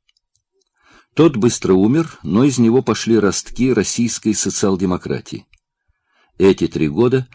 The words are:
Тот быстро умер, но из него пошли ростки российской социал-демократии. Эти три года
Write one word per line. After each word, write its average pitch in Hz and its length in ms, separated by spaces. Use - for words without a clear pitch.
Тот 151 220
быстро 98 380
умер, 127 480
но 92 220
из 127 140
него 117 220
пошли 113 380
ростки 113 540
российской 110 600
социал-демократии. 92 1120
Эти 92 280
три 78 220
года 123 460